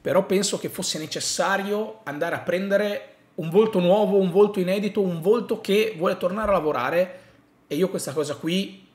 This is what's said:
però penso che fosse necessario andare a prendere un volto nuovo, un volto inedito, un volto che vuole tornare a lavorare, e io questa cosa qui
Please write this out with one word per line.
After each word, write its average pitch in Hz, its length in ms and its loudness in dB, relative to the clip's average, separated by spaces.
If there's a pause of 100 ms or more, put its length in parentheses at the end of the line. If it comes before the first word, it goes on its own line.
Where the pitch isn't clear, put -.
però 165 240 2
penso 190 320 0
che 160 120 -6
fosse - 280 -6
necessario 196 1040 -4
andare 151 320 -4
a 120 40 -6
prendere 196 680 -2 (280)
un 160 140 -6
volto 208 300 4
nuovo, 196 380 4
un 190 140 4
volto 202 280 4
inedito, 196 420 -2
un 175 200 -2
volto 220 400 0
che 214 340 2
vuole 180 220 -2
tornare 202 320 -2
a 202 40 4
lavorare, 151 680 0 (480)
e 151 80 -6
io 180 140 2
questa 160 220 -6
cosa 143 240 -4
qui 180 600 -4